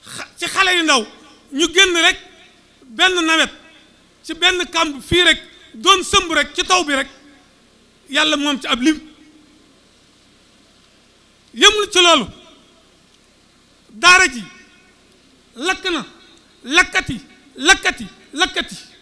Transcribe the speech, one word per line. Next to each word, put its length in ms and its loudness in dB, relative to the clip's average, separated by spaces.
Xa-, 240 -16
ci 80 -8
xale 300 0
yu 60 0
ndaw, 240 2
ñu 220 0
génn 280 4
rek 160 2
benn 320 0
nawet, 240 0
ci 100 -12
benn 360 -2
kàmb 320 -4
fii 200 0
rek, 180 2
doon 280 2
sëmb 300 0
rek 220 0
ci 100 -4
taw 200 0
bi 100 -2
rek, 140 -4
Yàlla 260 0
moom 240 -2
ci 60 -12
ab 160 -4
lim. 160 2
Yëmul 380 2
ci 100 2
loolu, 240 4
daara 380 4
ji 140 -8
lakk 360 -4
na, 140 -4
lakkati, 560 -2
lakkati, 500 0
lakkati. 440 -6